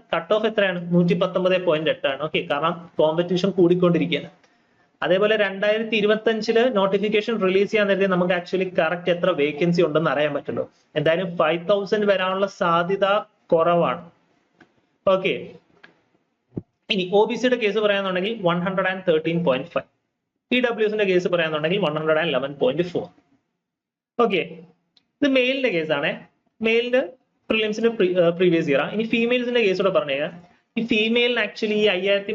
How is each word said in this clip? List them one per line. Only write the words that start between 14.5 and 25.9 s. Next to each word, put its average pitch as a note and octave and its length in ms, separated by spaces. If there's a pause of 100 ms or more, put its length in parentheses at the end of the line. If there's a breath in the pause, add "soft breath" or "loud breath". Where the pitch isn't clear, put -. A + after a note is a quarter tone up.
ഓക്കെ, F3+ 180 (1600)
ഇനി F#3 120 (140)
ഒ - 100
ബി A#3+ 120
സിയുടെ B3 220
കേസ് G#3 220
പറയാന്നുണ്ടെങ്കിൽ G3 480 (140)
വൺ F3 180
ഹൺഡ്രഡ് F#3 260
ആൻഡ് F#3+ 160
തേർട്ടീൻ E3 400
പോയിന്റ് C3+ 280
ഫൈവ്, - 120 (680)
ഇ B3 100
ഡബ്ല്യു A3 240
എസിന്റെ G#3+ 220
കേസ് F3+ 220
പറയാന്നുണ്ടെങ്കിൽ D#3+ 520
വൺ D3 120
ഹൺഡ്രഡ് D#3 240
ആൻഡ് E3 120
ഇലവൻ C#3 180 (100)
പോയിന്റ് C#3+ 300
ഫോർ. A#2 120 (1200)
ഓക്കെ, F#3 160 (760)
ഇത് C#4+ 100 (100)
മെയിലിന്റെ B3+ 400
കേസാണേ. D#3 340 (560)